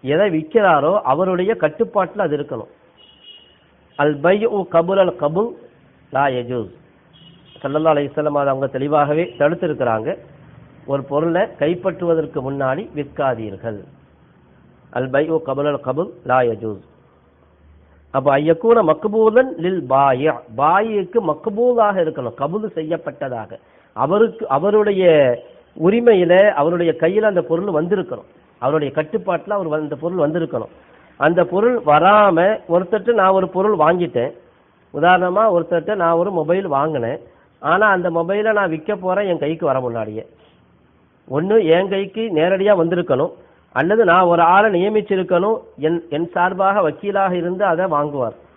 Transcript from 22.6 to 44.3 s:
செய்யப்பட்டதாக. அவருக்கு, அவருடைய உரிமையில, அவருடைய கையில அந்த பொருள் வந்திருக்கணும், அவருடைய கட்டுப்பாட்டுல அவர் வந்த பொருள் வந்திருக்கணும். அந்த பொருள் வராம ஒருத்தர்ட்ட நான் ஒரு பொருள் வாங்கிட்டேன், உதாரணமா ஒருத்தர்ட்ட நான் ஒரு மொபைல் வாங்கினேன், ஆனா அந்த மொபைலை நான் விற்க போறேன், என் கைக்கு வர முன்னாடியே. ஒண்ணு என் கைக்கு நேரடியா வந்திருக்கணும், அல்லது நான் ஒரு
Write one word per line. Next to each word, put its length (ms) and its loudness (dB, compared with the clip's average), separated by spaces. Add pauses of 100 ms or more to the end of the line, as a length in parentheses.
செய்யப்பட்டதாக. 760 -8 (440)
அவருக்கு, 520 0
அவருடைய 560 2 (720)
உரிமையில, 560 4 (200)
அவருடைய 400 0
கையில 360 0
அந்த 120 -2
பொருள் 280 -2
வந்திருக்கணும், 600 -4 (320)
அவருடைய 300 0
கட்டுப்பாட்டுல 680 -4
அவர் 160 -4
வந்த 220 -4
பொருள் 280 -4
வந்திருக்கணும். 480 -4 (480)
அந்த 260 2
பொருள் 400 0
வராம 520 6 (300)
ஒருத்தர்ட்ட 460 0
நான் 240 4
ஒரு 120 0
பொருள் 280 0
வாங்கிட்டேன், 560 0 (600)
உதாரணமா 580 2
ஒருத்தர்ட்ட 440 -2
நான் 260 2
ஒரு 100 -2
மொபைல் 360 -2
வாங்கினேன், 520 -2 (420)
ஆனா 280 2
அந்த 200 0
மொபைலை 440 -2
நான் 200 0
விற்க 220 -6
போறேன், 340 -4
என் 140 -2
கைக்கு 220 -4
வர 140 0
முன்னாடியே. 440 -8 (1040)
ஒண்ணு 280 0 (100)
என் 260 2
கைக்கு 400 -4
நேரடியா 440 2
வந்திருக்கணும், 580 -2 (420)
அல்லது 300 2
நான் 240 4
ஒரு 140 4